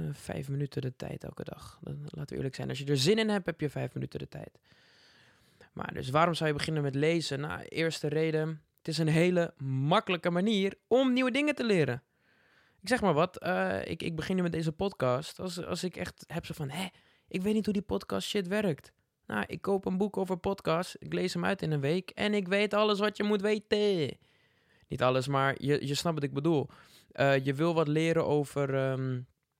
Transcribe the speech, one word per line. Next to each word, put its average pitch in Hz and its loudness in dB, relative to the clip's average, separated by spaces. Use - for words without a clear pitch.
vijf 143 -8
minuten 139 -4
de 131 -6
tijd - -10
elke - -10
dag. - -16
Dan, 143 -10
laten 147 -10
we 127 -8
eerlijk 135 -4
zijn. 135 -6
Als 131 -6
je 139 -8
er 143 2
zin 165 6
in 220 2
hebt, 202 0
heb 165 -4
je 151 -2
vijf 131 -4
minuten 135 -6
de 139 -10
tijd. - -16
Maar - -8
dus 135 -8
waarom 160 4
zou 156 0
je 147 0
beginnen 151 -2
met 139 -2
lezen? 151 0
Nou, 156 -8
eerste 160 -4
reden, 156 -2
het - -18
is 151 -2
een 160 2
hele 170 4
makkelijke 165 2
manier 196 2
om 254 4
nieuwe 254 2
dingen 285 2
te 254 -4
leren. 151 2
Ik 185 -16
zeg 240 4
maar 190 4
wat, 170 2
eh, 185 0
ik, - -6
ik 165 -4
begin 170 -2
nu 185 2
met 170 0
deze 160 -2
podcast. 147 -2
Als, - -8
als 175 -4
ik 180 -6
echt - -10
heb 165 -8
zo - -8
van: 143 -6
"Hè, 180 -6
ik 190 -4
weet 214 2
niet 214 2
hoe 214 0
die 202 0
podcast 190 -4
shit 202 -2
werkt." 196 -2
Nou, - -4
ik - -10
koop 196 0
een 185 0
boek 196 0
over 185 -2
podcast, 175 -2
ik 151 -10
lees 175 -2
hem 175 -2
uit 190 0
in 160 0
een 147 0
week 160 0
en 208 -2
ik 196 0
weet 202 2
alles 208 4
wat 208 0
je - -2
moet 208 2
weten. 208 2
Niet 135 -2
alles, 127 2
maar 135 2
je, 143 0
je 143 -2
snapt 165 -2
wat 147 -4
ik 135 -2
bedoel. 139 0
Eh, 139 4
je 139 0
wil 160 2
wat 160 2
leren 160 2
over, 139 0
ehm, 131 0